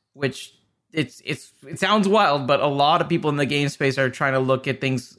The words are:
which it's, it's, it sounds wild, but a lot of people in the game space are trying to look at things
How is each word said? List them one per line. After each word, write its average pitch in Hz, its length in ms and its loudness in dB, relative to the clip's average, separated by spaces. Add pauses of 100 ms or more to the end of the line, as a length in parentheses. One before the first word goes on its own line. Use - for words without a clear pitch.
(140)
which 135 400 -6 (400)
it's, 156 320 -6
it's, - 260 -10 (160)
it 156 120 -12
sounds 196 280 2
wild, 160 400 2
but 139 120 4
a 139 80 2
lot 147 340 4
of - 80 -4
people 165 200 0
in 143 80 0
the 143 80 2
game 143 240 0
space 135 280 -2
are 135 120 2
trying 135 240 -2
to 135 60 2
look 131 280 0
at 135 140 -4
things 131 380 -4